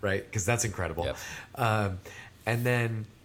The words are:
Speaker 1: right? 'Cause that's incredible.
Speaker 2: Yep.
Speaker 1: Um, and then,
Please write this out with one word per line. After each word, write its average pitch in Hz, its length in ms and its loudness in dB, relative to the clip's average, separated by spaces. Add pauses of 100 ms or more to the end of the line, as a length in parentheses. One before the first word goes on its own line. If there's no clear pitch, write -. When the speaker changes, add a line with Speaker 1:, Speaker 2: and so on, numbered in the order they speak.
Speaker 1:
right? 98 320 0
'Cause 104 120 0
that's 117 200 4
incredible. 85 420 -2
Speaker 2:
Yep. 67 100 -2 (400)
Speaker 1:
Um, 107 420 2 (480)
and 120 180 2
then, 117 400 2 (200)